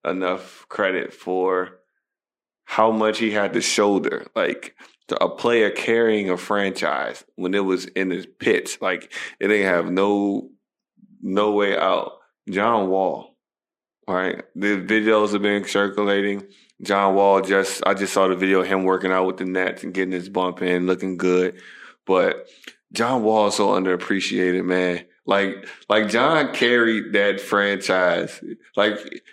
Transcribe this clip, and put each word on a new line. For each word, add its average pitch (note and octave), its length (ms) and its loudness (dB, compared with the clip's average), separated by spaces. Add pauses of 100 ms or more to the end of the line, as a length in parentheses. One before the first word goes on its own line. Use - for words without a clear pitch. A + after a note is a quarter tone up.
enough F#2 640 -4
credit F#2+ 420 -2
for F#2 680 -4 (880)
how A2+ 260 2
much A2 260 0
he A2+ 140 -2
had G2+ 220 -2
to - 80 -2
shoulder. - 720 0
Like, - 400 -4 (340)
to - 140 -2
a F2+ 60 2
player A#2 400 2
carrying A2 600 0
a F2+ 80 -2
franchise F#2 840 -4 (120)
when F#2 180 -2
it G2 120 0
was F#2 220 0
in F#2+ 220 -4
his F2+ 160 -6
pits. - 560 -2
Like, F#2 300 -4 (280)
it G2 120 0
ain't G#2 140 2
have F2 260 2
no, G2+ 580 0 (720)
no G#2 300 0
way G#2 260 2
out. - 360 0 (360)
John G2+ 400 0
Wall, F#2 480 -2 (680)
right? F#2 360 -4 (120)
The G2+ 260 0
videos G#2+ 520 2
have G2+ 80 0
been G2+ 240 0
circulating. G2+ 760 0 (380)
John G2 340 2
Wall G2 260 6
just, F#2+ 440 0
I G2 80 4
just G2 200 -4
saw F#2+ 140 4
the F#2 80 0
video F#2+ 260 2
of F2+ 60 -4
him F#2+ 160 0
working F#2 280 0
out F#2 140 2
with F#2 120 -2
the F#2+ 80 -6
Nets F#2 380 -4
and F2+ 100 -10
getting F#2 180 -2
his F2+ 180 -6
bump F#2 320 -4
in, F2+ 260 0
looking F#2 300 -2
good. F2+ 440 0 (440)
But F#2 420 2 (440)
John A#2+ 320 -2
Wall G#2+ 240 4
is G2 80 -2
so G2+ 140 2
underappreciated, F#2 960 0
man. F2+ 400 0 (200)
Like, G2 400 -2 (220)
like, G#2 220 2
John C3+ 440 2
carried A#2 600 2
that G2+ 260 2
franchise. F#2+ 1000 0 (340)
Like, G#2 460 -2 (120)